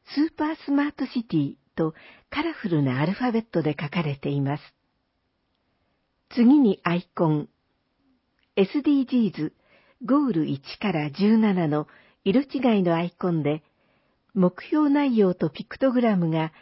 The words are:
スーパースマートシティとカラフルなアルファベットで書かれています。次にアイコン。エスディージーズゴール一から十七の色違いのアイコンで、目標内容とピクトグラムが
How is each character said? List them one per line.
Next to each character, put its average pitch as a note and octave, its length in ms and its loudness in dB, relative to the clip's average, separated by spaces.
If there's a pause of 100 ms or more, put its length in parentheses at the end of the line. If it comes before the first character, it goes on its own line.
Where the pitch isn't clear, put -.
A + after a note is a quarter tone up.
(160)
ス D#4 180 0
ー - 20 -
パ D4+ 100 -4
ー D#4 100 -4 (100)
ス C#4 60 -6
マ C#4+ 180 2
ー - 20 -6
ト - 140 -8
シ A#3+ 180 -6
テ E3+ 140 -4
ィ C#3+ 180 -2 (200)
と D#3+ 180 -2 (360)
カ D4+ 140 -6
ラ E4 100 -4
フ - 160 -8
ル D#3 120 2
な C3 200 0
ア D3+ 40 0
ル F#3 80 -2
フ B3+ 100 -6
ァ B3 80 0
ベ A3+ 80 -2
ッ A3 60 -6
ト - 160 -4
で D3 180 -2
書 D3+ 100 -8
か F3 120 -4
れ D3 140 -4
て - 140 -8
い C#3+ 120 -2
ま C#3 160 -4
す。 - 60 -18 (1700)
次 B3+ 280 6
に G#3+ 240 2
ア E3+ 120 0
イ F3 200 -6
コ E3 140 2
ン。 D3+ 200 -2 (1040)
エ G3 100 2
ス D4 160 -4
デ D4 100 2
ィ C4+ 140 2
ー - 20 -8
ジ B3+ 100 -2
ー G#3+ 180 0
ズ D#3 180 -6 (500)
ゴ C4+ 260 2
ー G3+ 40 -2
ル D#3 140 0
一 C#3 140 -6 (180)
か G3+ 120 -2
ら D3+ 200 -4
十 G#3 260 2
七 F#3+ 300 2
の D3+ 200 -2 (360)
色 G3 180 2
違 B3 380 0
い F#3 40 0
の E3+ 120 2
ア E3+ 80 -2
イ F3 80 -6
コ - 180 -4
ン D#3+ 140 0
で、 D3+ 200 -4 (680)
目 F3+ 300 0
標 D4+ 260 0
内 C#4 280 2
容 F#3+ 160 4
と E3 160 -2
ピ - 160 -10
ク - 140 -18
ト C4+ 120 2
グ B3 100 0
ラ A3+ 140 2
ム E3+ 140 0
が D#3+ 220 -2 (100)